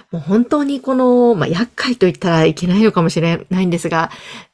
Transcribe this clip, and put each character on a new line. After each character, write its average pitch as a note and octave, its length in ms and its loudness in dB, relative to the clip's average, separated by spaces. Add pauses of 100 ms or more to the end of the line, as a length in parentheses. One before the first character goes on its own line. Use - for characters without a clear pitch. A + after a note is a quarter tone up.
(120)
も E3+ 80 -8
う - 20 -10
本 G3+ 240 0
当 D4 180 -2
に C#4 180 -4
こ C4 140 -2
の、 B3 400 4
ま D3+ 100 -2
あ、 - 20 -4
厄 F#3+ 280 -4
介 B3+ 200 -4
と F#3 120 2
言 F3 80 0
っ - 20 -20
た F#3 140 -4
ら D#3+ 140 4
い E3 100 2
け F3 120 -4
な F3+ 80 2
い G#3+ 60 4
の A3 100 4
か F3+ 100 0
も E3 80 2
し E3 120 -2
れ E3 280 -2
な F#3 120 -2
い F#3 60 0
ん - 20 0
で E3+ 80 -2
す E3 120 -6
が、 E3 200 -2 (440)